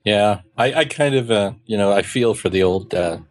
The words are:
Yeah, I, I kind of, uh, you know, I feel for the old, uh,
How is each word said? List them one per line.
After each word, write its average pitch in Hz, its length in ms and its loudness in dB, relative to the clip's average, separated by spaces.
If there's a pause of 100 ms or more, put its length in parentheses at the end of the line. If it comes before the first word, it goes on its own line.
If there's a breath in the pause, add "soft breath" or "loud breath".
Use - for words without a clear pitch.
Yeah, 104 380 2 (160)
I, 127 160 0
I 156 120 2
kind 143 300 -2
of, 117 160 0
uh, 101 220 0 (120)
you 110 120 -4
know, 101 140 2
I 101 100 2
feel 117 320 0
for 95 160 -4
the 92 140 2
old, 92 300 -2
uh, 87 240 -2 (140)